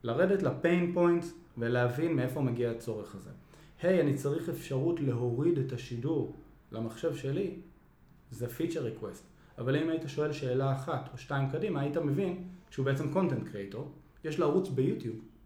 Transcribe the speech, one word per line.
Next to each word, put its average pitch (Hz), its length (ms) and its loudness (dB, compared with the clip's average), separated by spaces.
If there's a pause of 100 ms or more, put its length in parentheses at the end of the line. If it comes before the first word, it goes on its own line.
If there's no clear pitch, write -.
לרדת 170 400 2
לפיין 170 520 2
פוינטס 175 400 4 (240)
ולהבין 123 580 2
מאיפה 127 240 0
מגיע 120 300 2
הצורך 107 440 -6
הזה. 95 160 -14 (520)
"היי, 180 180 6
אני 143 140 4
צריך 147 340 -2
אפשרות 147 520 0
להוריד 127 580 2
את 120 140 0
השידור 123 640 -2 (360)
למחשב 113 440 -4
שלי", 160 380 -2 (760)
זה 120 180 -6
פיצ'ר 160 340 -4
ריקווסט. 107 420 -6 (340)
אבל 131 180 2
אם 160 120 2
היית 160 180 0
שואל 147 260 -2
שאלה 135 400 0
אחת 135 400 -2
או 127 60 -12
שתיים 139 320 -2
קדימה, 175 300 0
היית 143 160 0
מבין 175 520 0 (220)
שהוא 135 160 -2
בעצם 135 280 2
content 139 380 2
creator, 101 280 -8 (440)
יש 151 140 -2
לו 160 80 4
ערוץ 180 220 4
ביוטיוב 131 480 0 (300)